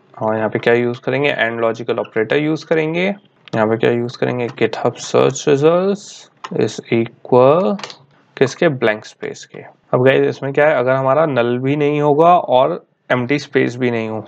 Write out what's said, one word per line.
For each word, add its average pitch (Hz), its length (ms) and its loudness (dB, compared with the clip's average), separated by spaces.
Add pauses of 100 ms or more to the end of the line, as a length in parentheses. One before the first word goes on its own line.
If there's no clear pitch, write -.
(200)
और 110 160 -2
यहाँ 110 140 -2
पे 113 100 -4
क्या 117 140 2
यूज़ 120 280 -2
करेंगे? 135 340 -2
and 113 260 -2
लॉजिकल 117 380 -4
ऑपरेटर 110 380 -2
यूज़ 156 280 -4
करेंगे। 165 400 -2
यहाँ 196 640 -4
पे 113 100 0
क्या 123 140 2
यूज़ 120 260 -4
करेंगे? 123 360 -4
GitHub - 500 -2
search 135 440 0
results 170 580 2 (520)
is - 220 -4 (140)
equal 131 840 2 (600)
किसके? 139 340 0
ब्लैंक 113 340 -2
स्पेस - 400 -12
के। - 160 -20 (320)
अब 127 120 2
गाइस, 139 220 4
इसमें 135 260 -6
क्या 147 140 2
है, 156 80 2
अगर 127 180 2
हमारा 135 320 2
नल 123 340 0
भी 135 160 -2
नहीं 147 260 0
होगा 147 360 4
और 135 460 0 (280)
एम्प्टी 123 280 0
स्पेस 131 360 -2
भी 123 160 -2
नहीं 113 180 -4
हो, 110 180 -8